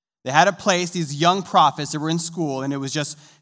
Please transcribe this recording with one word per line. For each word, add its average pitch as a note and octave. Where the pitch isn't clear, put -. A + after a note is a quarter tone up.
They B2+
had D#3+
a G3
place, F3+
these D#3+
young F3
prophets D#3
that D#3
were D#3
in E3+
school, E3
and C#3
it C#3+
was C#3
just D3